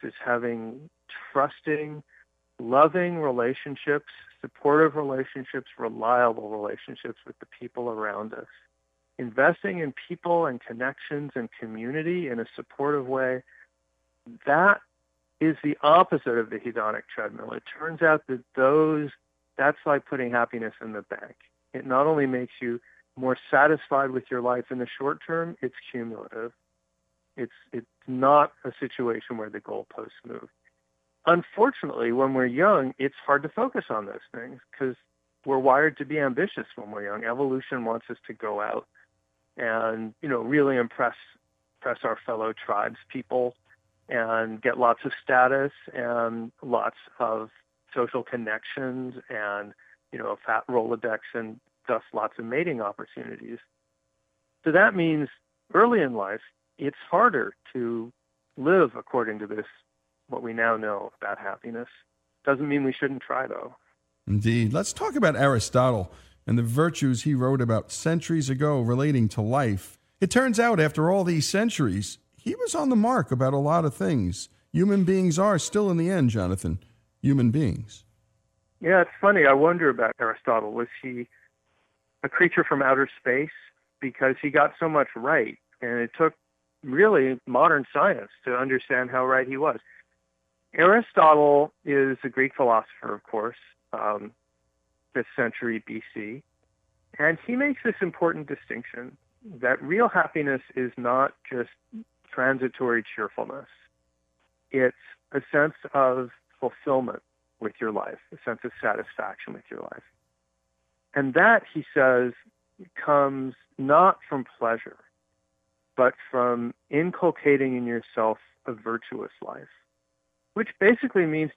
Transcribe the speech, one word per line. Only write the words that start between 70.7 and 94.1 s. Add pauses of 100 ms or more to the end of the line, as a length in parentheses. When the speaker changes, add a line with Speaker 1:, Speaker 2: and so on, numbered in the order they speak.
Speaker 2:
after
all
these
centuries, (180)
he
was
on
the
mark
about
a
lot
of
things. (240)
Human
beings
are
still,
in
the
end,
Jonathan, (420)
human
beings. (720)
Speaker 1:
Yeah,
it's
funny.
I
wonder
about
Aristotle.
Was (140)
he (960)
a
creature
from
outer (100)
space? (500)
Because
he
got
so
much
right, (240)
and
it
took (500)
really
modern
science (140)
to
understand
how
right
he
was. (920)
Aristotle (100)
is
a
Greek
philosopher,
of
course, (340)
um, (800)